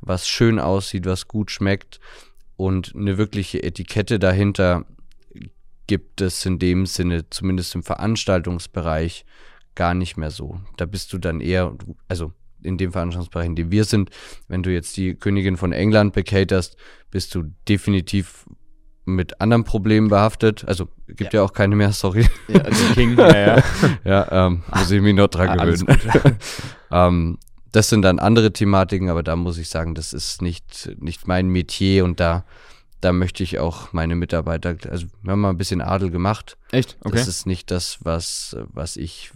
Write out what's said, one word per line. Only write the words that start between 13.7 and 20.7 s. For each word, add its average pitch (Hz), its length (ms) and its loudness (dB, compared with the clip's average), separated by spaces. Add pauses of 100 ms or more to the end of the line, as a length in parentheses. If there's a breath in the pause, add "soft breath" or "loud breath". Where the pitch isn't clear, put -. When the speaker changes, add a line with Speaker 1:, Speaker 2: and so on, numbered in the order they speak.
Speaker 1:
wir 107 140 2
sind, 101 260 0 (380 loud breath)
wenn 92 140 -4
du 92 100 -2
jetzt 85 240 -6
die 92 180 -2
Königin 98 420 0
von 90 160 -2
England 104 420 4
becaterst, 95 640 0 (340 soft breath)
bist - 240 -6
du 85 100 -4 (240)
definitiv 98 760 0 (580)
mit 92 380 -2
anderen 113 220 4
Problemen 107 440 2
behaftet. 107 580 2
Also 90 200 -4 (200)